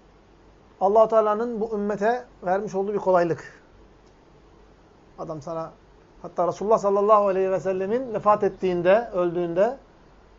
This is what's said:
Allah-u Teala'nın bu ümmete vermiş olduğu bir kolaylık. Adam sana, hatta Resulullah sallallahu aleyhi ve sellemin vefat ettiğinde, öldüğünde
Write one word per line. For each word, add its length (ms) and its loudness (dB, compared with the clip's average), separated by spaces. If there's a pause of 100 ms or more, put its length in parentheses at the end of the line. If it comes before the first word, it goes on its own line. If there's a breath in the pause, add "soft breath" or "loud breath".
(800)
Allah-u 260 4
Teala'nın 540 0
bu 120 -6
ümmete 520 -4 (180)
vermiş 320 -4
olduğu 180 -4
bir 60 -2
kolaylık. 600 0 (1600)
Adam 220 -12
sana, 300 -10 (500)
hatta 260 -2
Resulullah 300 2
sallallahu 500 4
aleyhi 240 0
ve 80 -2
sellemin 540 -4
vefat 300 2
ettiğinde, 720 2
öldüğünde 640 -2 (600)